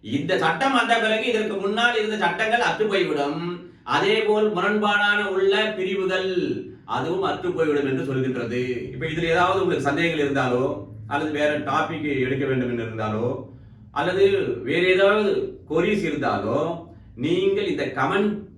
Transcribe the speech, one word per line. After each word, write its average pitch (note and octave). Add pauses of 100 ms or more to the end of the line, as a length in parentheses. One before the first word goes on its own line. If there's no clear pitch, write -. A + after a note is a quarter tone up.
(160)
இந்த D#3+ (120)
சட்டம் C4+
வந்த A3+
பிறகு A3
இதற்கு G#3+
முன்னால் A#3
இருந்த G#3+
சட்டங்கள் A3
அற்று G#3+
போய்விடும், D3+ (520)
அதே G3+ (140)
போல் G#3+
முரண்பாடான G#3 (160)
உள்ள G3 (240)
பிரிவுகள் F#3 (640)
அதுவும் F3+
அற்று F3+
போய்விடும் C#3+
என்று C3+
சொல்கின்றது. B2 (280)
இப்ப C#3
இதுல E3
ஏதாவது F#3
உங்களுக்கு C#3+
சந்தேகங்கள் D#3
இருந்தாலோ, C3 (460)
அல்லது D3+
வேற D3 (220)
டாபிக் D#3 (140)
எடுக்க C3+
வேண்டும் A#2+
என்று A2+
இருந்தாலோ, G#2+ (760)
அல்லது F3+ (440)
வேற E3+ (100)
ஏதாவது G3 (400)
கொரீஸ் E3+
இருந்தாலோ, C#3 (640)
நீங்கள் F#3+
இந்த - (140)
கமெண்ட் G3+ (260)